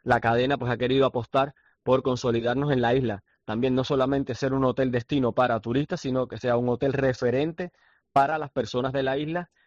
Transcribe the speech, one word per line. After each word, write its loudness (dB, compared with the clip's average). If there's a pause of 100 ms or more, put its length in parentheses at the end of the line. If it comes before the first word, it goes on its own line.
la 2
cadena, 2
pues, -2
ha -4
querido 2
apostar 0 (280)
por 4
consolidarnos 0
en 2
la 2
isla. 0 (220)
También 0
no 2
solamente 0
ser -2
un 0
hotel 0
destino 0
para 0
turistas, -2
sino -2
que -10
sea 0
un 0
hotel 0
referente -2 (400)
para 2
las -8
personas -4
de -2
la -2
isla -6 (160)